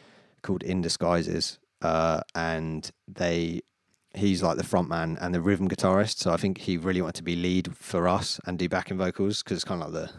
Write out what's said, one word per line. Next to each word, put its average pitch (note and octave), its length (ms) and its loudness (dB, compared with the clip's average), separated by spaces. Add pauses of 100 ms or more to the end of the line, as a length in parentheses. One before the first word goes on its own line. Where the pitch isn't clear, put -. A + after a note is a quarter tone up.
(440)
called - 200 -2
In F2+ 180 0
Disguises. E2+ 800 0 (220)
Uh, D#2+ 400 2 (120)
and D#2+ 580 -4 (160)
they, E2+ 540 0 (520)
he's, F#2+ 280 2
like, E2 160 2
the F#2 60 -2
front F2+ 240 2
man D#2+ 320 -2
and F2 140 -2
the E2+ 80 2
rhythm F#2+ 260 2
guitarist. F#2+ 520 2
So F2+ 120 0
I E2+ 60 4
think F#2+ 220 0
he F#2 180 -2
really F2+ 240 0
wanted D#2+ 140 -4
to - 80 -10
be F2 120 -2
lead F2+ 400 0
for F2 320 0
us - 380 0
and F2+ 120 -4
do F2 120 0
backing F#2 280 -2
vocals G2 460 0
'cause - 140 -4
it's - 80 -6
kinda E2+ 200 -4
like D#2+ 80 -8
the D#2+ 260 -6